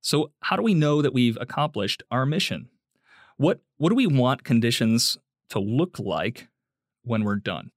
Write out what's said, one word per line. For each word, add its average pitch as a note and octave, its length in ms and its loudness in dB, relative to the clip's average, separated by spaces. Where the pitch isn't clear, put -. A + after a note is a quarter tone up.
So - 320 -2
how - 140 0
do G3+ 60 -2
we A3 120 2
know D3+ 280 2
that C#3+ 120 0
we've A#2+ 260 2
accomplished A#2 720 -6
our B2+ 120 0
mission? - 440 -4
What, D#3 220 2
what D3+ 120 2
do A3 80 2
we C4 100 4
want C3 380 2
conditions A#2 760 0
to - 100 -4
look A#2+ 400 -2
like F#2 500 -6
when A2 220 -2
we're G#2 120 0
done? G2 400 -8